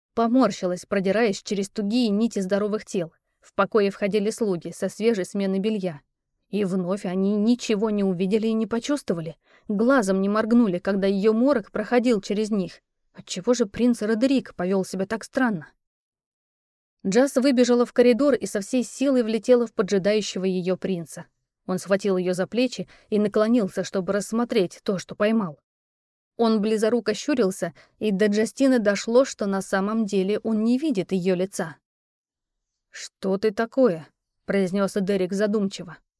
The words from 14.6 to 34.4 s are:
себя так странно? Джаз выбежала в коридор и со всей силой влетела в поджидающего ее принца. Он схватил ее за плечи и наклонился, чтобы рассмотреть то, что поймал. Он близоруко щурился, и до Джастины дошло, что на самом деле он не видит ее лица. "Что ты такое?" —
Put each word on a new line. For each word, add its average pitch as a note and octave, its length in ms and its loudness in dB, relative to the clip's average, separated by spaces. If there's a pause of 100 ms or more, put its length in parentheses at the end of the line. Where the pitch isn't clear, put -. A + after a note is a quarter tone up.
себя F#3+ 220 -4
так A3 180 -6
странно? A3 420 -2 (1400)
Джаз A#3 300 2
выбежала A#3+ 500 4
в - 80 -4
коридор B3 420 4
и G3+ 120 -4
со G#3 140 -4
всей A#3+ 240 -2
силой B3+ 400 0
влетела A3+ 420 2
в - 60 -18
поджидающего G3 720 0
ее F#3 320 -2
принца. E3+ 500 -8 (400)
Он F#3 120 -4
схватил G3 380 0
ее F#3 160 0
за F3+ 140 -2
плечи A#3+ 420 -2 (220)
и G#3+ 80 0
наклонился, G#3 640 0
чтобы F#3+ 280 -4
рассмотреть A3 680 -2
то, F#3+ 160 -4
что - 160 -12
поймал. G#3 440 0 (800)
Он A3 240 2
близоруко A3 540 0
щурился, G3+ 580 0 (260)
и G#3+ 140 0
до F#3+ 140 2
Джастины A#3 520 2
дошло, A3+ 460 2
что - 220 -4
на G3 160 -2
самом G#3 420 -2
деле G3 360 0
он A3 240 -2
не B3 140 2
видит B3 340 -2
ее F#3 220 0
лица. F3 420 -4 (1160)
"Что - 480 -6
ты A3 120 0
такое?" — G#3+ 580 0 (360)